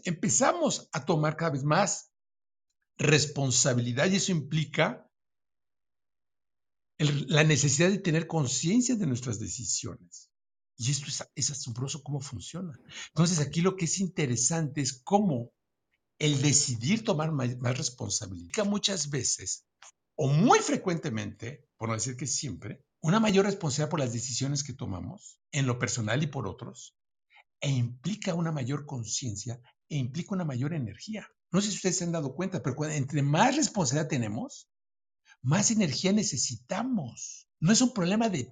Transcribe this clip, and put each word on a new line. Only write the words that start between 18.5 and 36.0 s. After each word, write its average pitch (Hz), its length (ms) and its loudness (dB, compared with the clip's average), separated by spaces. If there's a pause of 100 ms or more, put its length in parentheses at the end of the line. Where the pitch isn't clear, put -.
muchas 196 440 0
veces, - 560 -4 (520)
o 139 100 2
muy 214 320 6
frecuentemente, 156 1080 -4 (120)
por 113 100 -6
no 113 80 -2
decir 123 220 -6
que 143 100 -6
siempre, - 560 -6 (180)
una 196 200 4
mayor 196 240 6
responsabilidad 151 440 0
por 156 120 0
las 120 100 0
decisiones 131 540 -4
que 120 80 -10
tomamos - 640 -10 (140)
en 139 120 2
lo 123 140 0
personal 120 420 -2
y 160 60 -2
por 135 180 -6
otros, - 520 -14 (640)
e 147 100 -2
implica 135 600 -2
una 165 180 -2
mayor 143 340 -4
conciencia, 120 760 -8 (260)
e - 100 -8
implica 139 380 -4
una 180 80 -2
mayor 143 300 -2
energía. 160 520 -8 (260)
No 185 100 4
sé 208 80 0
si 175 80 -4
ustedes 180 200 0
se 175 60 -2
han 170 80 -2
dado 156 240 -2
cuenta, 175 260 -4
pero 127 140 -2
cua-, 151 180 -4
entre 147 280 0
más 160 340 4
responsabilidad 160 540 2
tenemos, 123 600 -4 (720)
más 190 300 2
energía 185 400 2